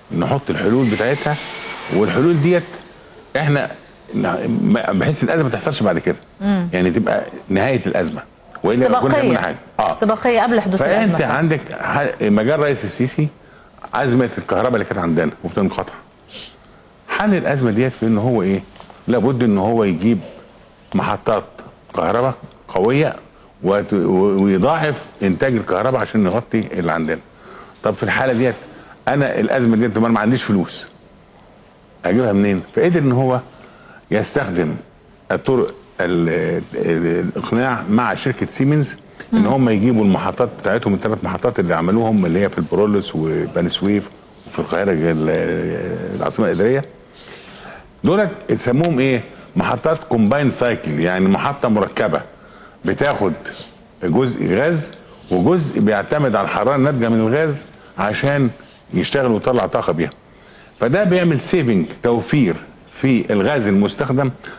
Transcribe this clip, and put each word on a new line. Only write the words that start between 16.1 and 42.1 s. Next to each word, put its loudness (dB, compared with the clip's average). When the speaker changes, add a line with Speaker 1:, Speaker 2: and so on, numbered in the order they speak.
Speaker 1:
حل 2
الازمه 0
ديت 2
في -4
ان 4
هو 2
ايه؟ 0
لابد 2
ان 4
هو 2
يجيب 2
محطات 0
كهرباء 0
قويه 0
وت-، 0
و-، 2
ويضاعف 2
انتاج 0
الكهرباء 0
عشان 0
نغطي 0
اللي -2
عندنا. -2
طب 0
في -4
الحاله 0
ديت 0
انا 0
الازمه 2
ديت، 0
طب 2
انا 2
ما 2
عنديش 0
فلوس -2
اجيبها 2
منين؟ 2
فقدر 2
ان 2
هو 2
يستخدم -2
الطرق 0
ال-، 0
ال-، -2
الاقناع -2
مع 2
شركه -4
Siemens 0
ان 4
Speaker 2:
مم. 4
Speaker 1:
هم 2
يجيبوا 4
المحطات 2
بتاعتهم، 0
الثلاث -2
محطات -2
اللي 0
عملوهم 2